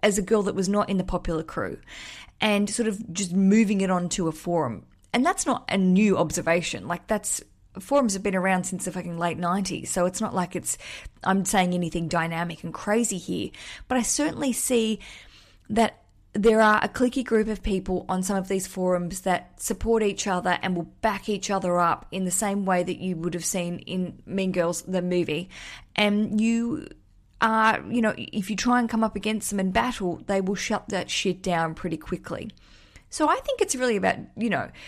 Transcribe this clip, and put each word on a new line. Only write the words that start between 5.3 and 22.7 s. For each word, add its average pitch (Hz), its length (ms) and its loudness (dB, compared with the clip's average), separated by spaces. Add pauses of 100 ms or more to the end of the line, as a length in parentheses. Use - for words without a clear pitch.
not - 240 -2
a - 80 2
new 190 400 6
observation. 160 680 0
Like, 175 200 -6
that's, - 360 -2 (360)
forums 254 340 2
have 196 100 -6
been 190 120 0
around 185 300 2
since 180 200 -6
the 180 60 -6
fucking 170 260 -8
late 170 220 -2
nineties, 180 500 -2
so 180 160 0
it's 185 160 -2
not - 140 -4
like 180 200 -2
it's, - 220 -6 (460)
I'm 190 220 2
saying 180 280 2
anything 170 340 -2
dynamic 165 560 -4
and 165 100 -8
crazy 214 440 0
here, - 320 -4 (380)
but 254 100 0
I 240 60 2
certainly 294 500 0
see 220 460 0 (720)
that 220 280 2 (360)
there 220 280 6
are 214 200 6
a - 60 0
cliquey 254 380 0
group 220 240 2
of 220 120 -4
people 190 460 -2
on 185 160 0
some 196 140 0
of 190 100 -4
these 190 180 -2
forums 180 560 -2
that - 380 -2
support 220 420 0
each 202 260 -2
other 180 340 0
and 185 160 0
will 165 120 -4 (120)
back 208 260 -2
each 202 240 -2
other 185 260 2
up 170 320 2
in 190 140 -4
the 180 80 -2
same 202 320 0
way 185 200 2